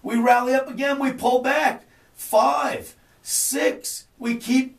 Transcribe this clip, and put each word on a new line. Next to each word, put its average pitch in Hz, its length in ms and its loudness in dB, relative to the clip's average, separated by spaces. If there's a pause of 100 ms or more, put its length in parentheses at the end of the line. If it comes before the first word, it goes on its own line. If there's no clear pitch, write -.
We 220 140 -4
rally 247 380 4
up 269 160 0
again, 277 280 -2
we 269 140 -2
pull 247 300 0
back. 285 440 -2 (300)
Five, - 800 0 (260)
six, - 840 -4 (100)
we 233 200 -4
keep 262 420 0